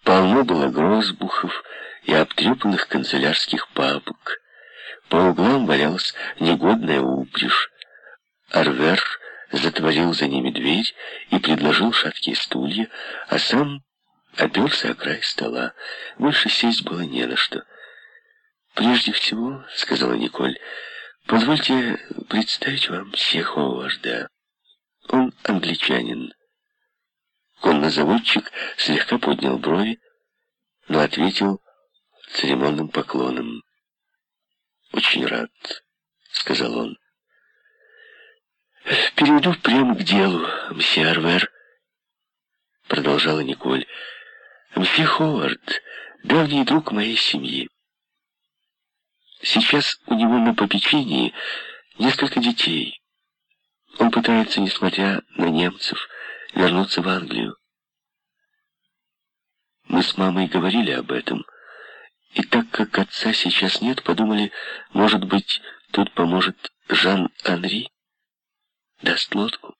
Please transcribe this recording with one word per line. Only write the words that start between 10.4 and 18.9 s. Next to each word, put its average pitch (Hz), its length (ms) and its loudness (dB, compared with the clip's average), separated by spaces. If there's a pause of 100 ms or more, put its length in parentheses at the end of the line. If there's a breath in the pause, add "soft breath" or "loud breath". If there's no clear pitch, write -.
дверь 76 420 0 (380 loud breath)
и - 80 2
предложил 78 540 2
шаткие - 420 -2
стулья, 82 540 -4 (380 loud breath)
а - 120 0
сам 143 440 0 (520)
оперся - 560 0
о - 40 -4
край - 280 -4
стола. 60 500 -4 (440 loud breath)
Больше 139 320 2
сесть - 340 2
было 85 180 -6
не 64 240 -4
на 62 100 -4
что. - 280 -2 (1120 loud breath)
«Прежде 113 380 2